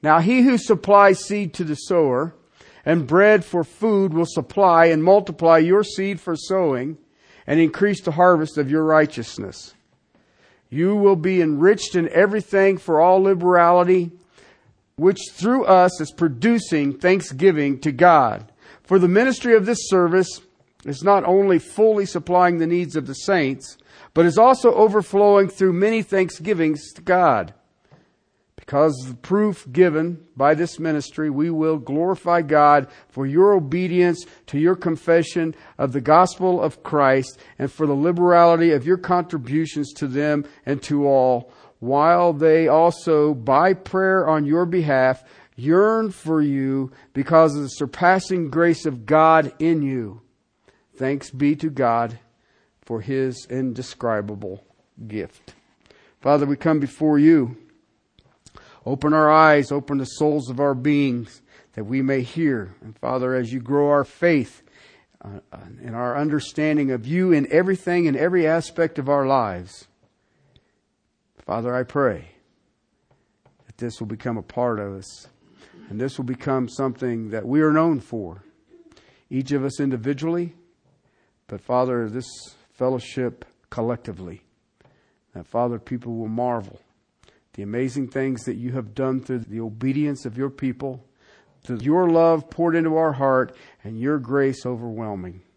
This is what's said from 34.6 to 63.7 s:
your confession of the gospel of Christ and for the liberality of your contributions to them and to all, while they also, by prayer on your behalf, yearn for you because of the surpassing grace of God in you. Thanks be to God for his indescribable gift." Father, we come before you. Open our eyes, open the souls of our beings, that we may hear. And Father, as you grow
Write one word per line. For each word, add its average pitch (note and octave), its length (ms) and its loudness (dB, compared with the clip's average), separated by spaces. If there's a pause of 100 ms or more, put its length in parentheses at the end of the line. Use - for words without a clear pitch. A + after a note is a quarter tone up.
your F3+ 160 2
confession E3 800 -2 (200)
of C3+ 160 -4
the C#3 80 -4
gospel F3+ 600 2
of - 220 -6
Christ C3+ 520 0 (220)
and C3+ 140 -6
for D#3 120 -4
the C#3+ 100 -2
liberality E3+ 760 4
of C#3+ 160 0
your F3+ 120 2
contributions D#3 960 -4
to D3 120 -8
them D3 380 -4 (200)
and C#3 180 -6
to C#3+ 260 -2
all, B2+ 420 0 (300)
while E3 520 2
they D#3+ 360 2
also, D#3 640 2
by C#3 380 2
prayer F#3+ 560 -2
on D#3 160 0
your E3 220 0
behalf, C#3 580 0 (320)
yearn G3+ 540 0
for D#3+ 300 -4
you C3+ 520 -4 (200)
because D#3 440 2
of D3 60 -6
the C#3 60 -8
surpassing F3 840 -2
grace E3 360 0
of B2+ 180 -8
God D#3 540 4
in D#3+ 240 0
you. A#2 380 -8 (720)
Thanks C#3 360 -6
be C#3+ 260 -2
to D#3 140 -6
God A#2 500 -2 (600)
for A2+ 180 -8
his C3 500 -6
indescribable G#2+ 1120 -8 (460)
gift." - 460 -14 (680)
Father, C#3+ 260 2
we C#3+ 100 -2
come D#3 220 0
before D3 400 -2
you. C#3+ 380 4 (1300)
Open C#3 260 -2
our D#3 180 2
eyes, D#3 400 6
open C#3+ 280 -4
the C3 80 -6
souls D3 420 -4
of B2+ 100 -10
our C#3 160 -2
beings, C3 680 -4 (320)
that A2 100 -10
we B2 160 -6
may C3+ 220 -2
hear. B2 580 -6
And A2+ 160 -20
Father, B2+ 380 -4
as A#2+ 180 -4
you C3 80 -8
grow C#3+ 300 0